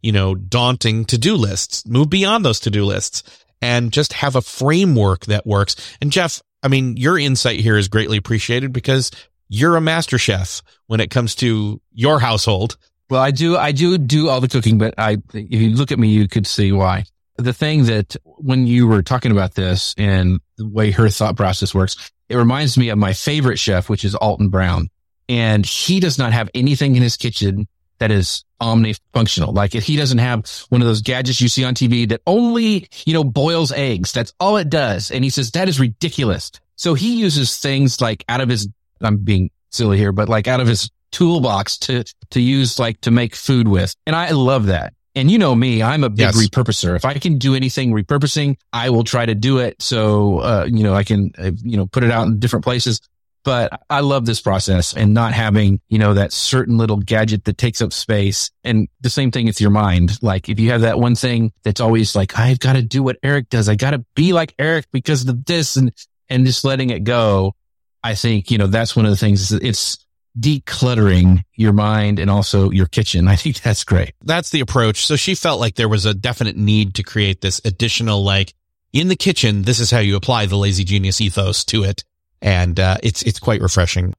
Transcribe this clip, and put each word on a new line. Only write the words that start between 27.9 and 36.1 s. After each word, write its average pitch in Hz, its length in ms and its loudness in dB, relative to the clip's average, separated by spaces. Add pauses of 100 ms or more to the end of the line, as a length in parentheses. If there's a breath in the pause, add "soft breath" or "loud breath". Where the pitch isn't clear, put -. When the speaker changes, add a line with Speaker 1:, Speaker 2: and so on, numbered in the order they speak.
Speaker 2:
that 110 100 0
is 95 340 0 (160)
omnifunctional. 113 920 0
Like, 101 220 0
if 110 80 -4
he 151 120 -2
doesn't 131 220 0
have 120 260 0 (240 loud breath)
one 123 140 2
of 120 60 2
those 107 120 0
gadgets 127 400 -2
you 123 80 2
see 131 160 0
on 127 100 -2
T 131 120 0
V 117 200 2
that 113 200 -2
only, 226 600 0 (180 loud breath)
you 160 80 0
know, 160 80 2
boils 147 480 0
eggs, 120 400 -4
that's 120 300 -6
all 202 160 2
it 175 120 -2
does. 120 440 -2
And 127 100 -2
he 135 80 0
says, 127 220 -4
"That 185 160 -2
is 151 100 -2
ridiculous." 127 720 -2 (240)